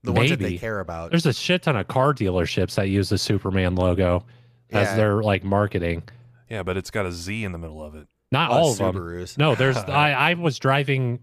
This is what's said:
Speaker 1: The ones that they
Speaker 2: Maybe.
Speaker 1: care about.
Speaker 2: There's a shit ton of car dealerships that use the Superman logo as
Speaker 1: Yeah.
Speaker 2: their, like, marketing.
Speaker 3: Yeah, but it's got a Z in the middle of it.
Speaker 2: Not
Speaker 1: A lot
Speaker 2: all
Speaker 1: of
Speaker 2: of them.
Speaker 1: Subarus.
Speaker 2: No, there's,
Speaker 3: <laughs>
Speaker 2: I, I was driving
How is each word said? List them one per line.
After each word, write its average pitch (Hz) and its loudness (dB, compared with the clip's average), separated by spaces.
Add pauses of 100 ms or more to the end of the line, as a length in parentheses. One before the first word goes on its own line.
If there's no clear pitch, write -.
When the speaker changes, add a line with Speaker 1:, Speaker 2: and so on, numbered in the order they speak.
Speaker 1:
The - -4
ones 117 4
that 156 0
they 95 -2
Speaker 2:
Maybe. 87 -4
Speaker 1:
care 107 -6
about. 85 -8
Speaker 2:
There's 170 2
a 135 4
shit - -2
ton 147 0
of 95 -2
car 135 2
dealerships 92 0
that 98 0
use 98 2
the 98 2
Superman 92 0
logo 90 2 (460)
as 104 2
Speaker 1:
Yeah. 98 -2
Speaker 2:
their, 107 2
like, 98 0
marketing. 98 0 (460)
Speaker 3:
Yeah, 107 -8
but 92 -2
it's - -8
got 104 -4
a 90 -4
Z 95 -6
in 95 -6
the 87 -10
middle 78 -12
of 76 -16
it. 76 -20 (240)
Speaker 2:
Not 143 2
Speaker 1:
A 117 2
lot 143 4
Speaker 2:
all 156 4
Speaker 1:
of 98 -2
Speaker 2:
of 92 2
them. 90 -6
Speaker 1:
Subarus. 87 -10
Speaker 2:
No, 147 4
there's, 131 2
Speaker 3:
<laughs> - -
Speaker 2:
I, 143 2
I 143 2
was 170 -2
driving 135 0